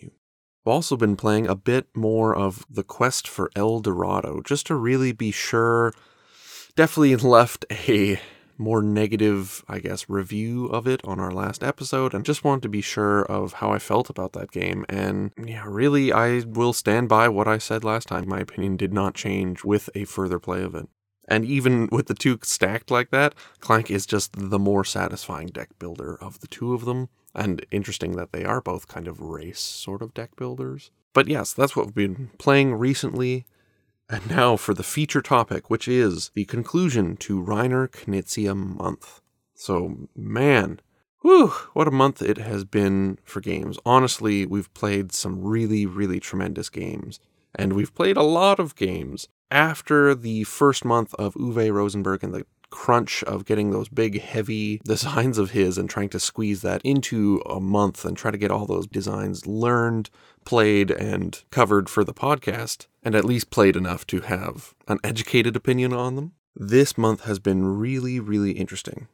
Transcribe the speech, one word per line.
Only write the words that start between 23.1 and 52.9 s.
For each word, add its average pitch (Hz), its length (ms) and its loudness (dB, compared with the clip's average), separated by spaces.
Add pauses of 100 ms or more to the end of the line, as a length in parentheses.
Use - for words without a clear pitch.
that, 143 240 2 (260)
Clank 110 300 2
is 98 160 -2
just - 260 -2
the 98 260 -4
more 98 260 2
satisfying 87 640 -6
deck - 200 -12 (100)
builder - 420 -12
of - 200 -18
the - 80 -20
two 120 240 -6
of 117 140 -4
them. 127 240 -4 (240)
And 95 360 -4
interesting 95 460 -6
that 87 160 -10
they 90 120 -8
are 113 180 -4
both 90 260 -8
kind 82 180 -12
of - 140 -14
race 80 400 -14
sort - 400 -10
of 113 140 -14
deck 117 220 -14
builders. 131 540 -10 (220)
But 135 160 4
yes, 139 240 -4
that's 135 240 0
what - 100 -2
we've 104 80 -14
been 104 440 -4
playing 139 360 4
recently. 127 720 -2 (640)
And 104 220 -8
now 123 260 4
for - 160 -2
the 92 100 -2
feature 147 380 -2
topic, 117 480 0
which 113 180 -2
is 117 480 2
the 101 120 -2
conclusion 117 720 0
to 98 240 -4
Reiner 127 460 0
Knizia 98 680 -4
month. 92 640 -8 (340)
So, - 640 -4
man, 107 640 2 (400)
whew, 330 280 8 (260)
what 151 120 4
a 147 60 2
month 135 300 2
it 107 160 2
has 107 260 -6
been 98 580 0
for - 200 -10
games. - 420 -6
Honestly, 110 640 2
we've 98 260 -4
played 101 400 -2
some 92 300 -6
really, 107 420 0
really 92 360 -2
tremendous - 500 -6
games. 90 500 -10 (340)
And 98 200 -2
we've 104 200 -2
played 190 220 2
a 147 60 4
lot 175 360 4
of 165 180 -4
games. 85 520 -6 (220)
After 147 640 4
the 113 300 -4
first - 400 2
month 117 300 2
of - 200 -4
Uwe 113 380 0
Rosenberg 98 500 0
and 95 120 -6
the 95 100 -8 (240)
crunch - 540 0